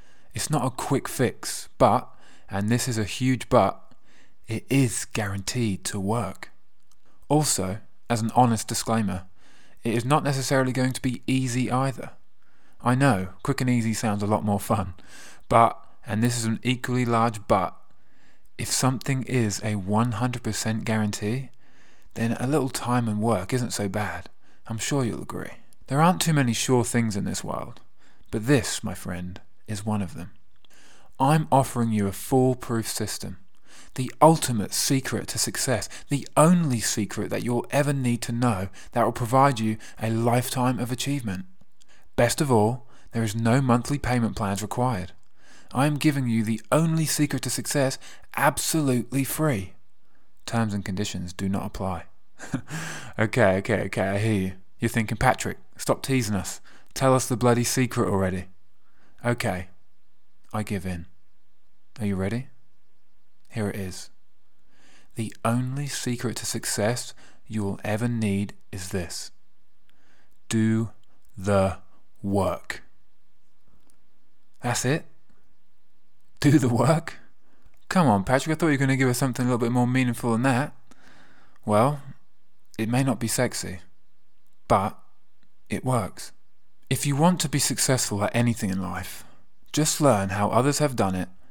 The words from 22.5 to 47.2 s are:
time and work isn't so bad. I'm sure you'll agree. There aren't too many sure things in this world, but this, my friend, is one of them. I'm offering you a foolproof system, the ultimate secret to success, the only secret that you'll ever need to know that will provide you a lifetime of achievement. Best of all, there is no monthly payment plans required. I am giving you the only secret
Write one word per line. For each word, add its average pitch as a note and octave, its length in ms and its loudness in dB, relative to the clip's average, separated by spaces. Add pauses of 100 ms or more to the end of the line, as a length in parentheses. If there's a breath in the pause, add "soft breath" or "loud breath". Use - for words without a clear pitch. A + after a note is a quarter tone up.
time A#2+ 380 0
and G#2 120 0
work G#2 320 2
isn't B2 200 0
so G2+ 160 -2
bad. F#2+ 420 -4 (380 soft breath)
I'm A2+ 100 -4
sure C#3 260 0
you'll - 180 -2
agree. - 360 -10 (300)
There C#3+ 120 4
aren't E3+ 200 6
too E3 120 4
many C3+ 200 4
sure A#2+ 320 4
things A2+ 320 2
in G2+ 80 0
this F#2+ 180 -4
world, - 380 -6 (500 soft breath)
but A2 160 -2
this, B2+ 380 2
my F#2 100 -4
friend, F2+ 460 -6 (280)
is G#2 180 -6
one G#2+ 160 0
of E2+ 120 -6
them. E2 180 -10 (880 soft breath)
I'm D3+ 320 6
offering B2 400 4
you G#2 160 4
a F#2+ 40 0
foolproof B2+ 760 2
system, - 500 -6 (560 loud breath)
the B2+ 160 -2 (100)
ultimate C#3 520 6
secret - 560 0
to - 100 -4
success, - 500 0 (200 loud breath)
the C#3 180 -2 (100)
only D#3 440 6
secret G2 500 -2
that G#2+ 140 -2
you'll A#2+ 260 0
ever C#3+ 220 4
need B2 300 2
to - 100 -4
know A#2 360 2 (240 loud breath)
that A#2 120 4
will A#2 80 4
provide B2 480 4
you A2 160 2 (240 loud breath)
a A2+ 100 0
lifetime A#2+ 680 2
of A#2+ 120 -2
achievement. A#2+ 540 -2 (720 soft breath)
Best A#2+ 240 4
of D3 100 2
all, A#2 380 4 (240 soft breath)
there A#2 100 0
is G#2+ 140 0
no A#2 240 4
monthly B2+ 380 2
payment A#2 380 0
plans G2 260 0
required. G#2+ 500 0 (600 soft breath)
I C3+ 140 4
am D3 100 2
giving C#3 320 2
you A2+ 160 4
the A2 160 0 (120)
only D#3+ 320 4
secret C#3+ 380 0